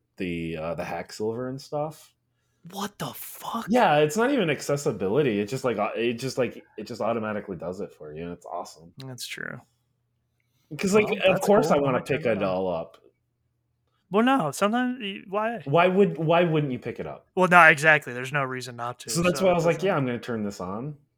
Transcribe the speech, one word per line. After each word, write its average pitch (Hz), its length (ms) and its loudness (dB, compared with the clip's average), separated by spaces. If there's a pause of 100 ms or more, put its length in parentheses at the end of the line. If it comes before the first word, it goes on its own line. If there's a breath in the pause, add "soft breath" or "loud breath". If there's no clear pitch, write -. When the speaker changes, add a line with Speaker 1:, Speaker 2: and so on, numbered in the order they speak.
(180)
Speaker 1:
the, 85 400 -4
uh, 82 180 -6
the 85 100 -6
Hack 85 280 -10
Silver 113 360 -6
and 131 120 -10
stuff. 151 520 -10 (580)
Speaker 2:
What 196 280 -8
the 139 160 -10
fuck? - 540 -10
Speaker 1:
Yeah, 196 300 4
it's 151 180 2
not 240 140 2
even 208 180 0
accessibility. 123 880 0
It 104 80 -2
just, 131 160 -6
like, 117 140 -2
uh, 107 180 -2
it 117 180 0
just, 123 240 -8
like, 123 280 -4 (120)
it 107 100 -10
just 117 140 -8
automatically 107 560 -4
does 87 240 -8
it 87 120 -10
for 76 200 -16
you, 80 100 -10
and 87 100 -8
it's - 120 -18
awesome. 85 520 -12
Speaker 2:
That's 131 300 -14
true. 50 340 -10 (1160)
Speaker 1:
'Cause, 190 160 0
like, 208 140 6
Speaker 2:
Well, 214 180 -2
Speaker 1:
of 185 100 6
Speaker 2:
that's 185 100 -4
Speaker 1:
course 208 240 4
Speaker 2:
cool. 160 80 4
Speaker 1:
I - 40 4
wanna 131 180 2
Speaker 2:
I'll - 40 -10
check 135 160 -2
Speaker 1:
pick - 40 -14
Speaker 2:
that 110 140 2
Speaker 1:
it 98 60 -2
Speaker 2:
out. - 0 -
Speaker 1:
all 95 240 0
up. 82 300 -6 (1120)
Speaker 2:
Well, 208 120 4
no, 247 280 2
sometimes 247 500 0
y-, 196 260 -8
why? 214 380 -4
Speaker 1:
Why 170 220 4
would, 190 300 4
why 165 280 4
wouldn't 151 260 2
you 123 80 -6
pick - 200 -8
it 82 80 -8
up? 69 280 -14
Speaker 2:
Well, 185 140 4
no, 180 160 10
exactly. 151 480 6
There's 127 180 -8
no 143 120 0
reason 127 340 -8
not 120 220 -8
to, - 100 -14
Speaker 1:
So 156 120 -2
that's 175 180 2
Speaker 2:
so 190 60 2
Speaker 1:
why 180 60 6
I - 20 6
Speaker 2:
it - 20 2
Speaker 1:
was 165 100 2
like, 165 120 4
Speaker 2:
doesn't 175 100 -2
Speaker 1:
"Yeah, 190 100 2
I'm 139 80 0
gonna 120 140 -2
turn 113 240 -6
this 101 180 -6
on." 113 360 -8 (200)